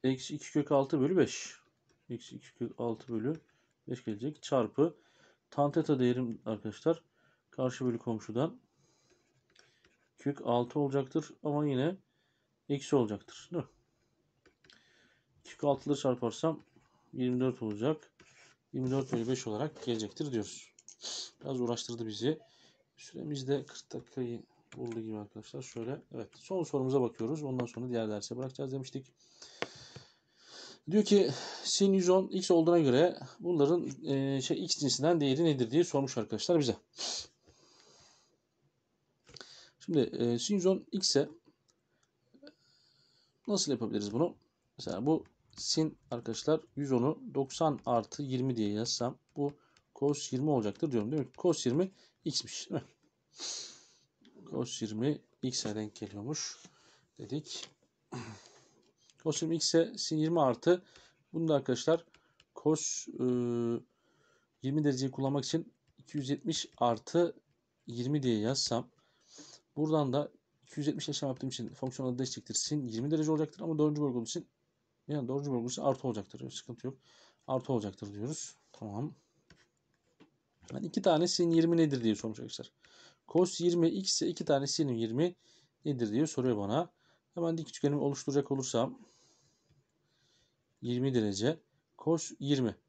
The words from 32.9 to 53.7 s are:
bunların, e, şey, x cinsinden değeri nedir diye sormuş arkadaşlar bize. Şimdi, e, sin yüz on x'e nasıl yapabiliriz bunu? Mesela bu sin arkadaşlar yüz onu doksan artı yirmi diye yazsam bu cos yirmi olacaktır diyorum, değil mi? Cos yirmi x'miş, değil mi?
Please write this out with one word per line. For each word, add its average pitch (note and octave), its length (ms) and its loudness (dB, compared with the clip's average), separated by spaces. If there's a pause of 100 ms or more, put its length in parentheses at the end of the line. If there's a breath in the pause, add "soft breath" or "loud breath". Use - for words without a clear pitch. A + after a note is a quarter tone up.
bunların, D#3 680 2
e, C3+ 360 0
şey, E3 220 -2
x E3+ 140 -2
cinsinden D3+ 440 2
değeri C#3 240 4
nedir B2+ 260 4
diye E3 120 6
sormuş C#3 340 0
arkadaşlar A#2 420 2
bize. A#2+ 180 2 (3000 loud breath)
Şimdi, D#3+ 200 2
e, A#2+ 400 2
sin G3+ 160 0
yüz F3 100 0
on F#3+ 260 2
x'e F3+ 380 2 (2250 soft breath)
nasıl G3 240 0
yapabiliriz G#2+ 420 -2
bunu? D3+ 220 0 (420)
Mesela F#2 280 -6
bu D#3 200 2 (320)
sin - 400 -2 (140)
arkadaşlar C#3+ 500 -2 (140)
yüz C#3 160 -2
onu C3 280 2 (140)
doksan C3+ 520 0
artı A#2+ 380 0
yirmi C3 340 0
diye G#2 140 2
yazsam A#2+ 460 -2 (180)
bu C#3+ 180 -2 (420 soft breath)
cos C#3+ 380 -2
yirmi C#3 160 0
olacaktır B2+ 420 2
diyorum, A2+ 200 0
değil D3+ 100 0
mi? B2+ 160 -6
Cos E3 280 2
yirmi D#3+ 260 2 (340 soft breath)
x'miş, - 440 -6
değil C#3 120 -4
mi? - 60 -20 (1600 loud breath)